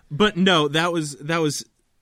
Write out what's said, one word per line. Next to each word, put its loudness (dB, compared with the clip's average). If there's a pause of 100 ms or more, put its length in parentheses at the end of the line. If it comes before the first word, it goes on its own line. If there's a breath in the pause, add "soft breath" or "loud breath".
(100)
But 0
no, 4
that -2
was, -6
that -4
was -2 (380)